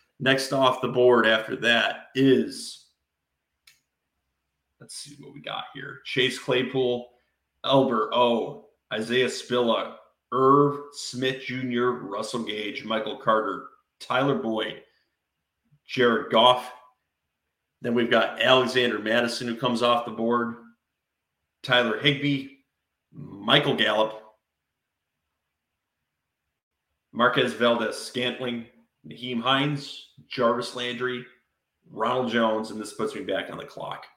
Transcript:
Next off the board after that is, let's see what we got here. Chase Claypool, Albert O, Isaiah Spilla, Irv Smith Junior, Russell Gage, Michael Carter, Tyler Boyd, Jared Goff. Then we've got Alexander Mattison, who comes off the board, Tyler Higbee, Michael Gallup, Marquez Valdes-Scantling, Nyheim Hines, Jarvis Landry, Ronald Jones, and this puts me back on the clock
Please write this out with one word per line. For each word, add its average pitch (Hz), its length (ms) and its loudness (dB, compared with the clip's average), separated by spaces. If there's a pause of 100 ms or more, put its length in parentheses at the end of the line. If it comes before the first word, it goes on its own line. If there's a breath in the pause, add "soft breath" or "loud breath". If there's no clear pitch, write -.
(200)
Next 131 320 0
off 135 300 2
the 123 60 0
board 123 380 6
after 110 300 2
that 110 580 0
is, 127 760 2 (1900)
let's - 160 -20
see 143 240 -18
what - 120 -20
we - 80 -20
got - 320 -10
here. - 320 -16
Chase 131 340 -2
Claypool, 123 680 -2 (560)
Albert 120 480 2
O, 120 540 0 (260)
Isaiah 117 360 0
Spilla, 117 680 -2 (380)
Irv 139 460 6 (140)
Smith 131 540 -6
Junior, 123 460 -2
Russell 110 500 -8
Gage, 104 420 -8
Michael 110 320 -4
Carter, 107 520 -2 (320)
Tyler 131 340 0
Boyd, 110 480 -4 (1040)
Jared 120 440 2
Goff. 123 420 4 (1080)
Then 120 140 -2
we've 120 160 2
got 110 320 2
Alexander 123 560 4
Mattison, 117 480 -2
who 117 80 -4
comes 120 300 -2
off 120 200 2
the 117 60 -10
board, 117 460 -2 (1040)
Tyler 120 380 2
Higbee, 143 480 0 (640)
Michael 107 640 0
Gallup, 110 440 0 (3000)
Marquez 120 420 2
Valdes-Scantling, 120 1120 -2 (400)
Nyheim 120 340 -8
Hines, 139 680 -2 (200)
Jarvis 120 460 -2
Landry, 123 500 -6 (640)
Ronald 120 440 -2
Jones, 110 400 0
and 107 80 -8
this 104 140 -10
puts 110 200 -4
me 101 80 -10
back 92 260 -4
on - 100 -12
the 92 60 -12
clock - 420 -12 (100)